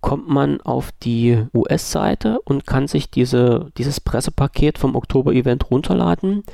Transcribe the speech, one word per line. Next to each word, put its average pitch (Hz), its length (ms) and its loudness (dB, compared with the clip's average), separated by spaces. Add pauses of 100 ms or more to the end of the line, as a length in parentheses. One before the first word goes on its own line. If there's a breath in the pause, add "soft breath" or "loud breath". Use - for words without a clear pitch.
kommt - 260 -4
man 143 360 0
auf 127 260 -4 (140)
die 117 500 2
U-S-Seite 160 920 0
und 139 200 -2
kann 135 220 0
sich - 220 -2
diese, 123 680 2
dieses 135 240 -4
Pressepaket - 760 0
vom 131 180 0
Oktober-Event 127 760 0
runterladen. 180 840 0